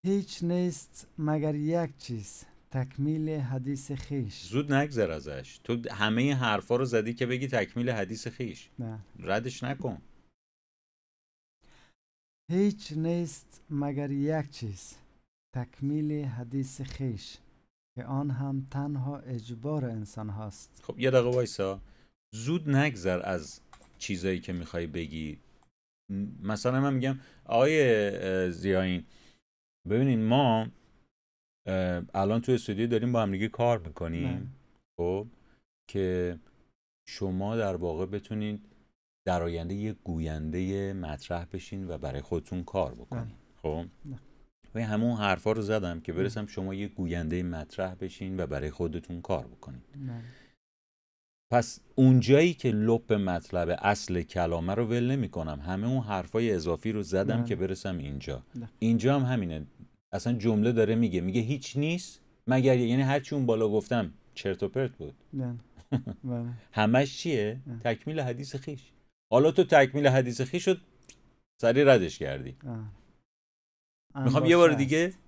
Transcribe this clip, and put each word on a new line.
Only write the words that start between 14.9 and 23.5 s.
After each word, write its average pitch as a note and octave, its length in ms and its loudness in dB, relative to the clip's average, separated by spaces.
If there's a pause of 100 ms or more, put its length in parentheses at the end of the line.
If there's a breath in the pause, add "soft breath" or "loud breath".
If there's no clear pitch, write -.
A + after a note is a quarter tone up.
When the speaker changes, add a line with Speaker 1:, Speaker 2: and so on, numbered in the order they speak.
Speaker 1:
تکمیل D3 720 -4
حدیث B2 560 -6
خیش. C3 560 -8 (600)
که B2 80 -10
آن C#3 240 -2
هم C3+ 420 -4
تنها C#3 480 -4
اجبار B2+ 680 -6
انسان A2 440 -8
هاست. G#2 540 -12
Speaker 2:
خب - 160 -12
یه B2+ 120 2
دقیقه B2 180 6
وایسا. G2+ 520 -2 (540 soft breath)
زود D3 340 -4
نگذر A2 540 2
از E2+ 360 -6 (400)